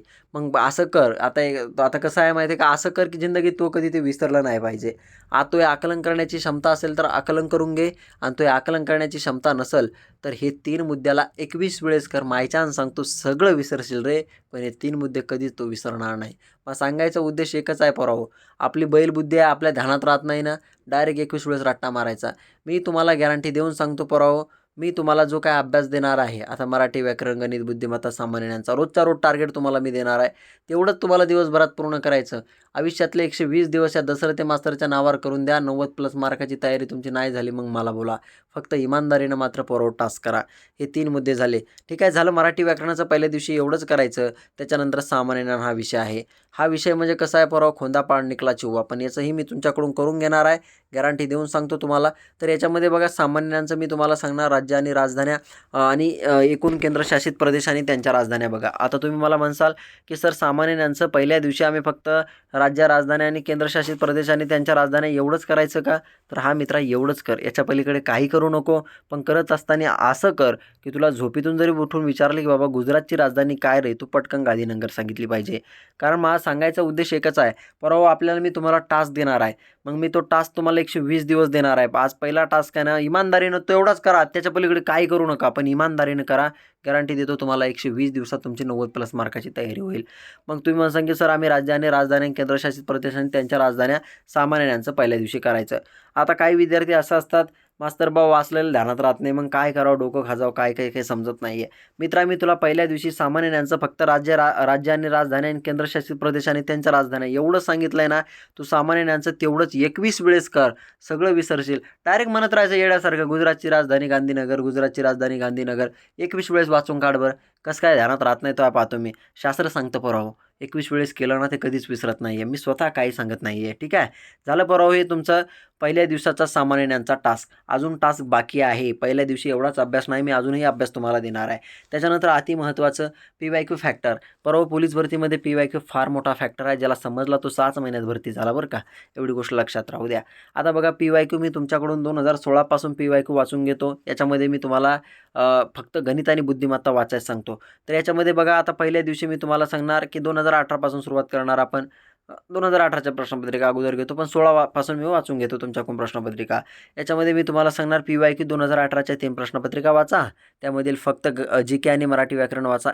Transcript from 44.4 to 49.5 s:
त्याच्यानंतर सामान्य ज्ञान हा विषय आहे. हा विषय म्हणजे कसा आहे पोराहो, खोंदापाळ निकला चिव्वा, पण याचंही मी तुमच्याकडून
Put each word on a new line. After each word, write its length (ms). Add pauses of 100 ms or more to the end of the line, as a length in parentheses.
त्याच्यानंतर 420
सामान्य 440
ज्ञान 160
हा 120
विषय 260
आहे. 260 (280)
हा 140
विषय 280
म्हणजे 200
कसा 240
आहे 100
पोराहो, 300
खोंदापाळ 440
निकला 320
चिव्वा, 280
पण 200
याचंही 300
मी 120
तुमच्याकडून 480